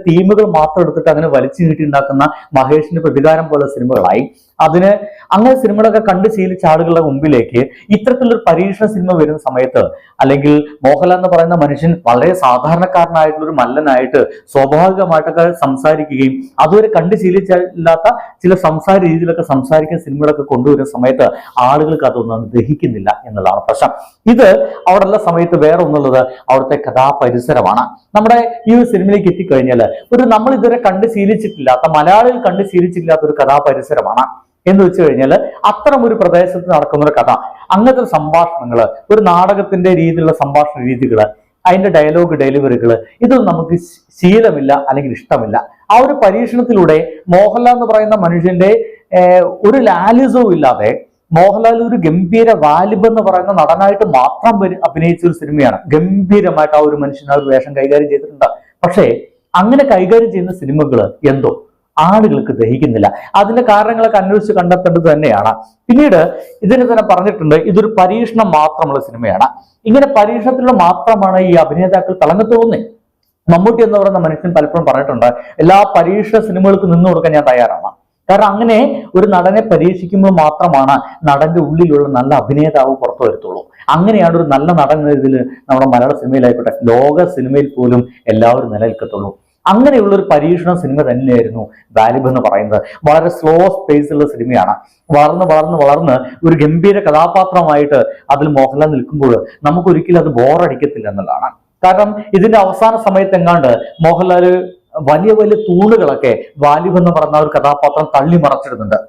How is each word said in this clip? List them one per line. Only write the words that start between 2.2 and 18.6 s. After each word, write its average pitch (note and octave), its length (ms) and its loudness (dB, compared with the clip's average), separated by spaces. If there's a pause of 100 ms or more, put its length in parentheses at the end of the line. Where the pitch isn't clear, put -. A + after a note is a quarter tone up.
മഹേഷിന്റെ D#3 460 0
പ്രതികാരം D#3 480 2
പോലെ C#3+ 220 0
സിനിമകളായി. A#2+ 500 -2 (400)
അതിന് F3+ 260 2 (440)
അങ്ങനെ B3 260 4
സിനിമകളൊക്കെ G#3+ 480 0
കണ്ട് F#3+ 260 0
ശീലിച്ച F#3 360 -4
ആളുകളുടെ E3 360 2
മുമ്പിലേക്ക് C3+ 540 0 (340)
ഇത്തരത്തിലൊരു A#3+ 420 0 (100)
പരീക്ഷണ G3 460 -2
സിനിമ F3+ 260 -4
വരുന്ന D3+ 280 0
സമയത്ത്, B2+ 340 -2 (400)
അല്ലെങ്കിൽ C#3+ 320 2 (320)
മോഹൻലാൽ F3+ 340 2
എന്ന് F3+ 140 -2
പറയുന്ന E3+ 300 2
മനുഷ്യൻ D3 280 -2 (160)
വളരെ B2+ 260 2 (100)
സാധാരണക്കാരനായിട്ടുള്ള D#3 1040 0
ഒരു D#3+ 140 -8
മല്ലനായിട്ട് B2+ 600 0 (300)
സ്വാഭാവികമായിട്ടൊക്കെ E3 920 0 (180)
സംസാരിക്കുകയും C3+ 720 -2 (280)
അതുവരെ G#3+ 320 2
കണ്ട് F3+ 280 0
ശീലിച്ചില്ലാത്ത F3+ 840 0 (360)
ചില F#3 120 2 (100)